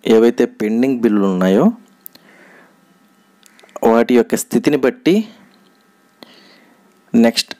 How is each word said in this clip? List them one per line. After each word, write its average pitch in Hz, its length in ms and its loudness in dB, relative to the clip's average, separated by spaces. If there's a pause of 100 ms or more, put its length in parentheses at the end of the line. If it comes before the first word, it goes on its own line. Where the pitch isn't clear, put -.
(140)
ఏవైతే 117 300 2 (160)
పెండింగ్ 117 420 -4
బిల్లులు 104 320 0
ఉన్నాయో, 95 320 0 (2250)
వాటి 117 280 2
యొక్క 117 240 -2
స్థితిని 143 420 -2
బట్టి 156 280 0 (2000)
నెక్స్ట్ - 340 -4